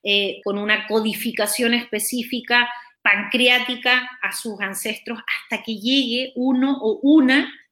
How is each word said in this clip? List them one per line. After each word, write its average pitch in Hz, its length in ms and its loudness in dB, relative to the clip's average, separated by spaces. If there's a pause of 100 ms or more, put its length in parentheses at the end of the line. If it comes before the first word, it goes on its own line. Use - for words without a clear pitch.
Eh, 202 400 0
con 202 160 -2
una 214 260 -2
codificación 220 880 -2
específica 240 960 -2 (320)
pancreática 247 1040 2 (140)
a 196 120 -4
sus 208 280 -8
ancestros 220 560 -6
hasta - 460 -8
que 226 140 -6
llegue 254 580 0
uno 262 440 0
o 220 220 -2
una 277 500 6 (200)